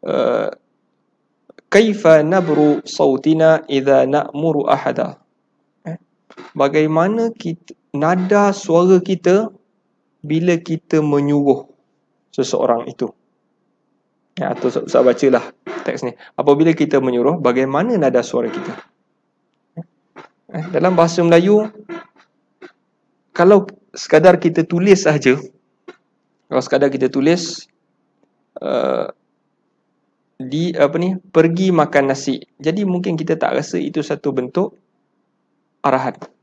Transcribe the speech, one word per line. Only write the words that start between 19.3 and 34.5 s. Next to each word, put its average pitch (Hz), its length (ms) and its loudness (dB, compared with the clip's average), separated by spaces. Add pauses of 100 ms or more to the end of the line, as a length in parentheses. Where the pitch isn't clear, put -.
Eh, 156 160 -8
dalam 180 240 0
bahasa 170 320 2
Melayu, 190 400 4 (1700)
kalau 196 320 4 (300)
sekadar 175 400 4
kita 165 280 0
tulis 185 440 2
sahaja, 143 320 2 (1040)
kalau 131 160 -2
sekadar 139 300 0
kita 131 160 -2
tulis, 160 560 -2 (960)
eh, 65 480 -2 (1300)
di, 156 400 -6
apa 143 240 0
ni, 185 160 -2
"Pergi 170 560 0
makan 143 400 0
nasi." 131 320 -6 (160)
Jadi 165 240 -4
mungkin 180 320 -2
kita 160 240 -4
tak - 160 -2
rasa 151 240 -4
itu - 240 -6
satu 143 320 -6
bentuk 151 400 -4 (1040)